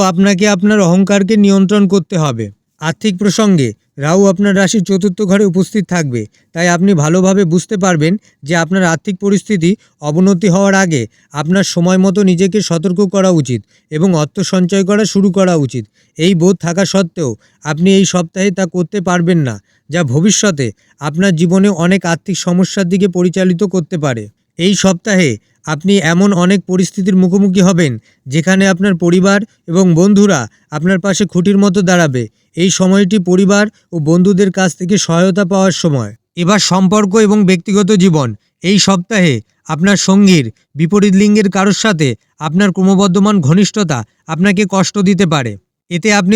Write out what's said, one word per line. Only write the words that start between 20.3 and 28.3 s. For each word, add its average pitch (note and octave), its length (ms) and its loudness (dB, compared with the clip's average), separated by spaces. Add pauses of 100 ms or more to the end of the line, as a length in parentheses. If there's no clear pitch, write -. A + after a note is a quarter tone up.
আপনার D#3+ 340 -2
জীবনে F#3 420 2
অনেক F3+ 280 0
আর্থিক E3+ 300 -4 (100)
সমস্যার F3+ 440 -2
দিকে F#3+ 200 0
পরিচালিত F3+ 520 -2 (120)
করতে F3+ 240 -4
পারে। C3 260 -4 (360)
এই F#3+ 160 2
সপ্তাহে F#3 540 0 (360)
আপনি D#3 280 -2 (200)
এমন F#3+ 200 2
অনেক F3+ 340 2
পরিস্থিতির F#3 540 -2
মুখোমুখি F#3+ 400 2
হবেন F3 300 2 (340)
যেখানে E3 420 0